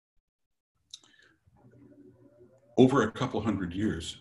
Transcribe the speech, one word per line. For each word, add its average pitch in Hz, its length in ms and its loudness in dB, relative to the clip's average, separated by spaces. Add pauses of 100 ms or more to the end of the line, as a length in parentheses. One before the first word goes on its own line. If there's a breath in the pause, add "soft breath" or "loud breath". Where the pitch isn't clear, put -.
(2750 soft breath)
Over 131 280 6
a 107 80 -4
couple 117 280 -6
hundred 95 320 -6
years, 87 480 -6